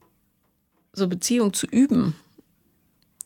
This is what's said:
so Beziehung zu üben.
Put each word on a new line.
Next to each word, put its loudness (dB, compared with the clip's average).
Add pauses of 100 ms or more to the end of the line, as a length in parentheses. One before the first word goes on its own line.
(920)
so -2
Beziehung 0
zu -6
üben. 2 (1080)